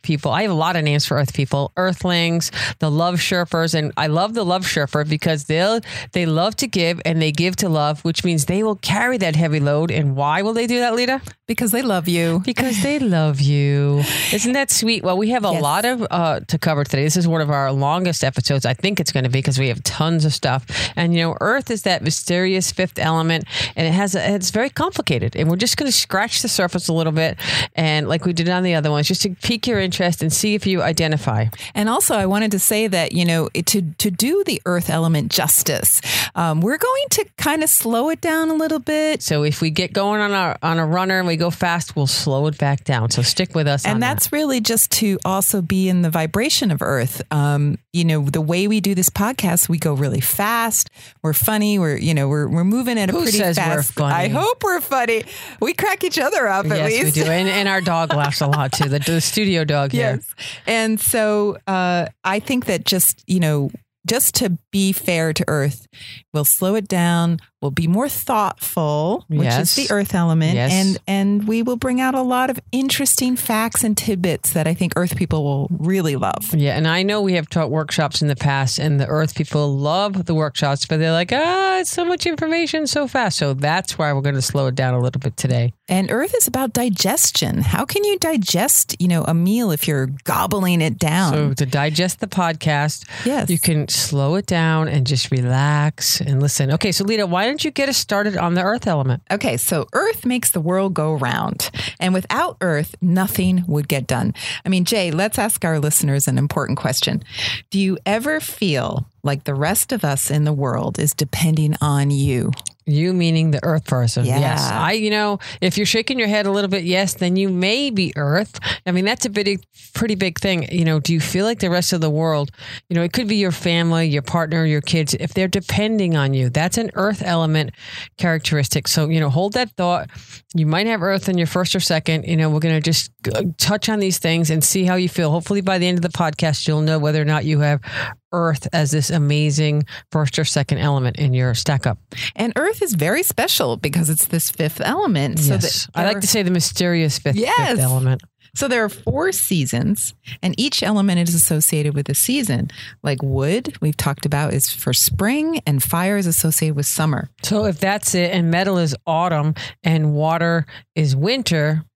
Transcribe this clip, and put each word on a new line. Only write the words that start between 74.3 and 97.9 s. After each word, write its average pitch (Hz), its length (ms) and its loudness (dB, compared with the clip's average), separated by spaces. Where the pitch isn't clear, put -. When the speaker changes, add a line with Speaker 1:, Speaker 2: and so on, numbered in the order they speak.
Speaker 2:
that 156 140 2
I 165 60 2
think 175 220 0
earth 180 200 0
people 156 280 0
will 143 280 0
really 165 440 0
love. - 380 -2
Speaker 1:
Yeah. 143 240 2
And 160 100 2
I 175 160 2
know 208 180 0
we 190 120 2
have 165 160 -2
taught 156 200 0
workshops 156 520 0
in 151 60 2
the 143 80 2
past, 139 440 0
and 147 200 2
the 135 80 0
earth 156 280 0
people 147 400 0
love 180 500 -2
the 170 100 -2
workshops, 143 500 0
but 160 140 -2
they're 160 120 2
like, 175 220 0
"Ah, 370 460 0
it's - 120 -4
so 349 140 -2
much 349 200 -2
information 320 600 0
so 294 200 0
fast." 233 300 0
So 139 160 0
that's 147 440 0
why 151 160 0
we're 139 80 0
gonna 139 200 0
slow 139 260 0
it 127 80 -2
down 127 180 2
a 123 60 2
little 127 200 0
bit 139 180 -4
today. 120 360 0
Speaker 2:
And 185 240 0
earth 294 240 0
is 440 120 2
about 262 260 -2
digestion. - 880 0
How - 240 2
can 403 180 -2
you 403 160 2
digest, 262 800 0
you 180 80 2
know, 170 180 2
a 165 80 0
meal 196 380 2
if - 160 -2
you're 135 200 0
gobbling 180 580 0
it 147 160 0
down? 165 360 2
Speaker 1:
So 147 220 2
to 143 100 0
digest 151 540 0
the 220 80 -4
podcast, 156 800 0
Speaker 2:
Yes. 262 240 0
Speaker 1:
you 170 100 2
can 151 280 0
slow 143 480 0
it 202 100 -2
down 160 420 2
and 139 180 2
just 131 260 0
relax 143 880 0
and 139 200 0
listen. 139 300 0
Okay, 175 200 0
so 190 120 0
Lita, 214 220 0
why 180 200 0
don't 294 200 -2
you 294 60 -2
get 277 180 0
us 254 80 0